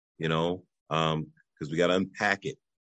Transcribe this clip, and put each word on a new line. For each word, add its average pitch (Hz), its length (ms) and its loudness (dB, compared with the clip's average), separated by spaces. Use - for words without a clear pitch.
you 80 120 -2
know, 85 340 0
um, 78 380 0
'cause 78 120 -8
we 80 80 -4
gotta 87 180 4
unpack 98 500 -2
it. - 120 -8